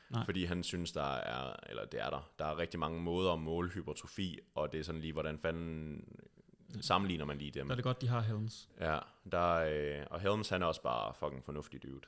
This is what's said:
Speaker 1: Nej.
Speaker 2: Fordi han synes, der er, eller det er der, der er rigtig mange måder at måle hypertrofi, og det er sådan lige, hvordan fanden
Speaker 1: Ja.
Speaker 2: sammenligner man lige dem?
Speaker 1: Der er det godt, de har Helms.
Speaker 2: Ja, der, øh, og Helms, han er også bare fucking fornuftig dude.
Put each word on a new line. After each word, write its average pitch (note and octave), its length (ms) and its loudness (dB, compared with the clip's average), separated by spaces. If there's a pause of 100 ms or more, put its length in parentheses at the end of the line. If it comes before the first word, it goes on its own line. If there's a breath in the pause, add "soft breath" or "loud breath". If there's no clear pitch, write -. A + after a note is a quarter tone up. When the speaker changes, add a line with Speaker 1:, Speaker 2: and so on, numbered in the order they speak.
Speaker 1:
Nej. A#2 160 0
Speaker 2:
Fordi F#2 200 0
han F2 180 0
synes, F2 280 -2
der C#2+ 240 0
er, B1+ 400 -4 (140)
eller G#1+ 160 -6
det - 160 -4
er A#1 80 0
der, D2 300 -4
der D#2 60 0
er D2+ 120 0
rigtig E2+ 220 -2
mange E2 220 0
måder F2 300 4
at E2 80 2
måle E2 300 0
hypertrofi, F2+ 720 -4 (160)
og D2+ 160 0
det D#2 80 -2
er D#2 40 -2
sådan D#2+ 180 -4
lige, D#2 120 -2
hvordan D#2 260 -2
fanden E2 640 -2 (720)
Speaker 1:
Ja. G2+ 60 -6
Speaker 2:
sammenligner F#2 440 4
man C#2+ 120 -2
lige C#2+ 140 -6
dem? C#2 160 -4
Speaker 1:
Der B2+ 60 0
er - 20 0
det B2 80 0
godt, B2+ 180 0
de B2+ 60 2
har A#2 140 4
Helms. A2 480 -2 (100)
Speaker 2:
Ja, D#2 200 2 (320)
der, F2 240 6
øh, D2 560 2
og D#2+ 100 -4
Helms, G#2 280 4
han F#2 120 4
er F2 40 6
også D#2+ 160 4
bare A#1 320 2
fucking C2+ 320 -4
fornuftig D2 380 -6
dude. C2+ 240 -10